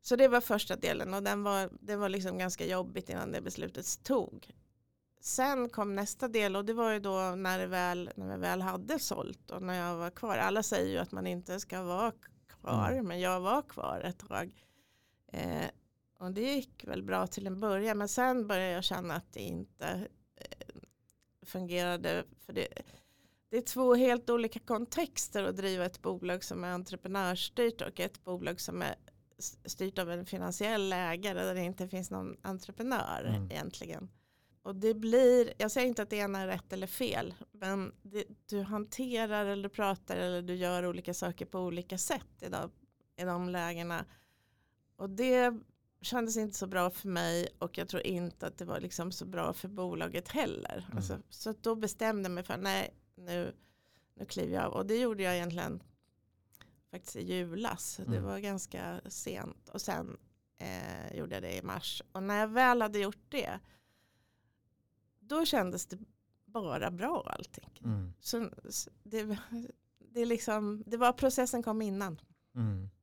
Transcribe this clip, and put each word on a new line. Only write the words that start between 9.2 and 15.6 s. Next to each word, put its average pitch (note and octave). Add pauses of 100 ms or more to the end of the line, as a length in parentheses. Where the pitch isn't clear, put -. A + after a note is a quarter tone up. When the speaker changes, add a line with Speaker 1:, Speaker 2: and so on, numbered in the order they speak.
Speaker 1:
och F#3+
när F3+
jag F3
var E3+
kvar. G3+
Alla G3+
säger F#3+
ju F#3
att F3
man F#3+
inte F3+
ska F#3
vara F#3
k-, - (300)
kvar, -
Speaker 2:
Mm. B3+
Speaker 1:
men F3
jag F3+
var A3
kvar -
ett F3+
tag. - (600)
Eh, - (520)